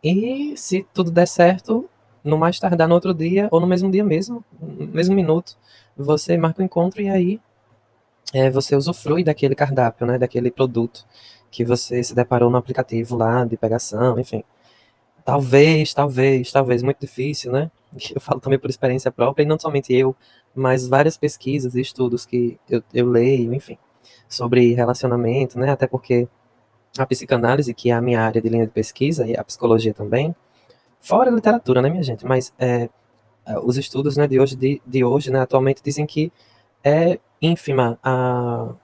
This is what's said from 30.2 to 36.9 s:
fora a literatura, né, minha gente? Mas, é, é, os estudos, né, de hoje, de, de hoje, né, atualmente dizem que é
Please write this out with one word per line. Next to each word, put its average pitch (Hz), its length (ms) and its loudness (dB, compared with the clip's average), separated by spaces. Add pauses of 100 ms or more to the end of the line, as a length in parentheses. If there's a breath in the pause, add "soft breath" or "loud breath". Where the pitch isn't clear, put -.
fora 247 300 2
a 240 40 2
literatura, 214 480 2
né, 131 80 2
minha 175 120 -4
gente? 123 240 -6
Mas, 131 320 -2
é, 123 300 -2 (580)
é, - 120 -6
os 123 180 -2
estudos, 139 400 -4
né, 147 100 2
de 131 140 2
hoje, 135 160 2
de, 131 300 -2
de 127 180 0
hoje, 135 260 0
né, 131 100 2
atualmente 135 420 0
dizem 147 240 -4
que 156 260 -4 (500 soft breath)
é 165 360 2 (240)